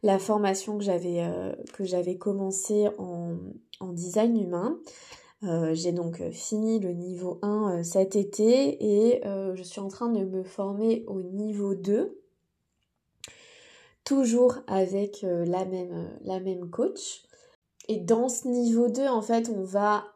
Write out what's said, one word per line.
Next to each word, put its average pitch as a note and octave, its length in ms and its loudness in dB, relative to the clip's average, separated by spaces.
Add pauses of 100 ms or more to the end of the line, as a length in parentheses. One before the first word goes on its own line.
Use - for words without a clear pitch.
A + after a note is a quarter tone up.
la G#3+ 160 4
formation G#3 640 0
que G3+ 40 -4
j'avais, F3 400 0
euh, F3+ 300 -4 (200)
que G3+ 100 -6
j'avais F3+ 340 -2
commencée G3 680 0 (100)
en, E3+ 380 -6 (440)
en F#3 140 -8
design G#3+ 480 2
humain. F#3 380 -2 (640)
Euh, E3 320 0
j'ai E3+ 160 -2
donc, E3+ 300 -4
euh, E3+ 100 -6
fini A3 480 0
le F3+ 140 -2
niveau F3+ 500 -6
un, G#3 360 0
euh, E3+ 40 -2
cet F#3+ 320 2
été A3+ 680 4
et, G#3+ 440 4
euh, G3 280 -4
je F#3 60 -10
suis F3 180 -12
en G3 100 -6
train A#3 200 -4
de G#3 160 0
me F#3+ 180 -4
former G#3 640 -2
au G3 160 -6
niveau G3 540 -2
deux, G3+ 440 0 (1800)
toujours B3 520 4 (100)
avec, G3 580 0
euh, F3 220 0
la F3+ 200 0
même, F3+ 280 -6
euh, E3+ 300 -8
la F#3+ 160 -4
même F3+ 320 -4
coach. - 540 -4 (600)
Et A3 100 -2
dans A3+ 300 2
ce B3+ 200 -4
niveau A#3+ 420 4
deux, C4+ 180 0
en A#3+ 140 2
fait, A#3 280 0
on G3+ 120 -2
va G3+ 440 2 (100)